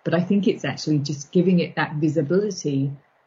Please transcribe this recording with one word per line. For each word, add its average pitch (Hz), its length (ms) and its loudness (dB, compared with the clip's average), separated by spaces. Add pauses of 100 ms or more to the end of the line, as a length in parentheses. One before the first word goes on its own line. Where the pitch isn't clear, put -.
But 160 100 -2
I 165 60 4
think 196 300 2
it's - 160 -2
actually 143 340 -2
just 143 320 -6
giving 180 280 4
it - 180 -2
that 156 180 -2
visibility 151 960 0 (360)